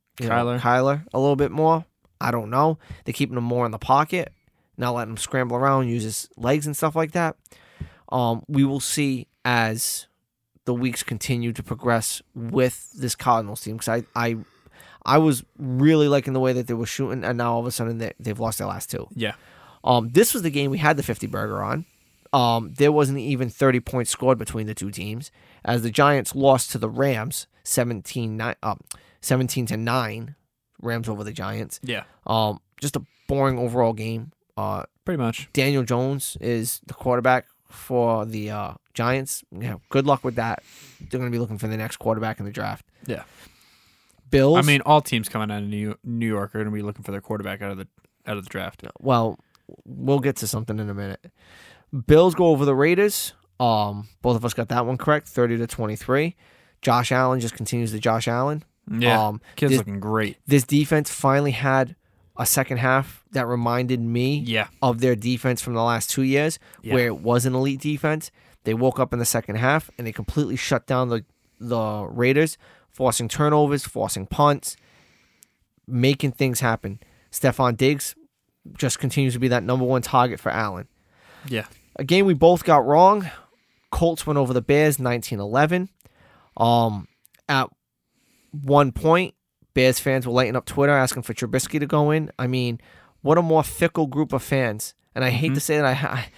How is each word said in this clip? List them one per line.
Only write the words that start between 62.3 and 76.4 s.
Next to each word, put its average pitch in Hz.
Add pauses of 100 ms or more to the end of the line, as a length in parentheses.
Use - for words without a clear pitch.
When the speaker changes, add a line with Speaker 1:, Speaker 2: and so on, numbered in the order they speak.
Speaker 1:
a 123
second -
half 131
that 131
reminded 120
me 120
Speaker 2:
Yeah. 113 (120)
Speaker 1:
of 120
their 127
defense 120
from 123
the 113
last 117
two -
years, 143 (220)
Speaker 2:
Yeah. 110
Speaker 1:
where 123
it 104
was 120
an 127
elite 135
defense. 151 (320)
They 110
woke 127
up 123
in 120
the 117
second 113
half, 135
and 120
they 110
completely 117
shut -
down 127
the, 113 (340)
the 110
Raiders, 135 (340)
forcing 123
turnovers, 147
forcing 101
punts, - (1080)
making 131
things 127